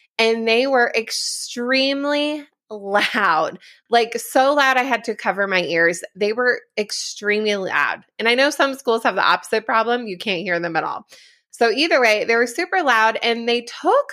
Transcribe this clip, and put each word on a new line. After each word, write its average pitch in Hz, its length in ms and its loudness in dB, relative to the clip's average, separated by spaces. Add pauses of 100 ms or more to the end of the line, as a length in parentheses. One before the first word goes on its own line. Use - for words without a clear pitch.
(180)
and 226 280 0
they 233 200 2
were 254 280 2
extremely 277 1500 -2 (220)
loud, 196 920 0 (300)
like, 233 280 2
so 269 340 2
loud 269 240 4
I 247 60 2
had 240 220 -2
to 220 100 -4
cover 196 320 -2
my 185 160 2
ears. 170 400 2 (140)
They 208 160 0
were 247 300 0 (140)
extremely 208 760 -2
loud. 147 500 -2 (140)
And 220 100 0
I 240 60 4
know 269 160 4
some 277 240 0
schools 240 300 -2
have 226 100 2
the 185 100 0
opposite 185 400 0
problem. 233 440 0
You 180 100 -10
can't 185 240 -4
hear 170 160 -2
them 170 160 -4
at 156 80 0
all. - 240 -8 (440)
So 233 200 2
either 294 300 2
way, 214 240 4
they 233 100 2
were 240 140 2
super 359 340 -2
loud, 226 400 2
and 233 260 -2
they 240 120 0
took 453 520 0